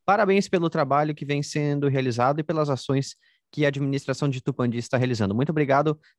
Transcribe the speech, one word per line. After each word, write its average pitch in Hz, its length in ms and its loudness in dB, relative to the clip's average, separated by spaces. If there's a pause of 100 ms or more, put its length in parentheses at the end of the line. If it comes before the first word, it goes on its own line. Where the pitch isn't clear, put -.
Parabéns 196 420 2
pelo 170 220 0
trabalho 151 460 0
que 147 100 -12
vem 143 160 -2
sendo 143 460 -2
realizado 131 520 0
e 151 40 -2
pelas 156 260 -2
ações 135 460 -2 (360)
que 147 140 0
a 143 40 4
administração 139 600 -2
de 127 140 -4
Tupandi 120 340 -2
está 120 180 -4
realizando. 110 380 0
Muito 131 160 0
obrigado 151 500 2 (200)